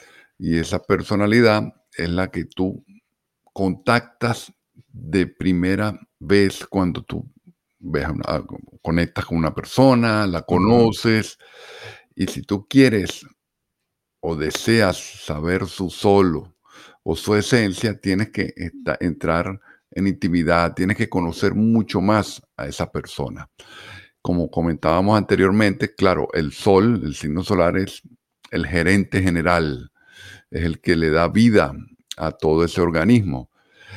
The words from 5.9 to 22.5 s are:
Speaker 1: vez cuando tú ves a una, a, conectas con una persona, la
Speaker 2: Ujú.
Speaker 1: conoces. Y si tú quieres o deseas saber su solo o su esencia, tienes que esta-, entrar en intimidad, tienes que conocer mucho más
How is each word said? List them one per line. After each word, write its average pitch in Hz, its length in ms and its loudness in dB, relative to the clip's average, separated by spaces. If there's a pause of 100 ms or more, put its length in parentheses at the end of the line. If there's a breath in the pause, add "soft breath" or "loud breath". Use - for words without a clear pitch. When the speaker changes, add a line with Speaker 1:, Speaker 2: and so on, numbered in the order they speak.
Speaker 1:
vez 98 460 2
cuando 90 380 -2
tú - 260 -12 (500)
ves 73 260 -4
a 78 60 -4
una, - 140 -6
a, - 180 -4 (380)
conectas 82 440 -2
con 85 120 -4
una 80 160 0
persona, 117 720 2
la 87 140 -2
Speaker 2:
Ujú. - 80 -10
Speaker 1:
conoces. 110 880 2 (800 loud breath)
Y 92 120 -2
si - 140 -10
tú 101 260 -6
quieres 117 580 2 (960)
o 85 140 -4
deseas 92 640 0
saber 87 680 -6
su 90 220 -8
solo 98 680 2 (480 loud breath)
o 82 120 -2
su 104 200 -2
esencia, 104 640 0
tienes 98 300 -2
que - 260 -6
esta-, - 460 -6
entrar 87 580 -2 (320 soft breath)
en 95 160 -2
intimidad, 85 680 0
tienes 92 240 -2
que 113 120 -4
conocer 92 440 -2
mucho 107 480 0
más 101 400 0 (160)